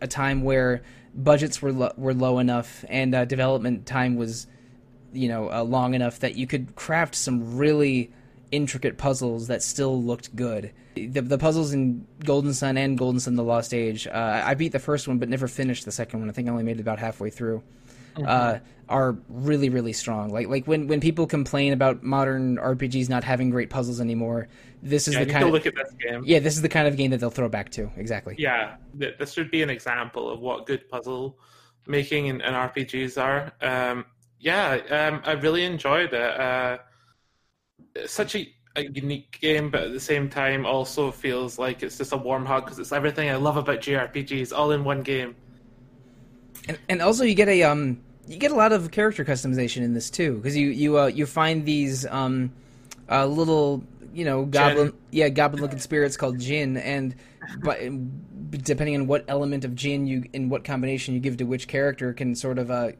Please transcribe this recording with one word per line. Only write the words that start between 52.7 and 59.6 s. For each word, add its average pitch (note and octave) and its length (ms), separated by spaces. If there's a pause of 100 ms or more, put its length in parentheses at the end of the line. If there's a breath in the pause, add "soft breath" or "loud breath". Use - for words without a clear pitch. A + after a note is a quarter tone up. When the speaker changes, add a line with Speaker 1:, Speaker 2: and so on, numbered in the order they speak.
Speaker 1:
uh, C3+ 160
little, D3 600 (280)
you E3+ 120
know, C#3 200
Speaker 2:
Djinn. C#3 60
Speaker 1:
goblin, C#3+ 420 (200)
yeah, D#3 160
goblin-looking C#3+ 500
spirits C#3+ 380
called B2+ 240
Djinn, C3+ 360
and C3+ 380 (480 loud breath)
but D3 160 (720)
depending D3 460
on C#3 100
what C#3+ 220
element C#3 360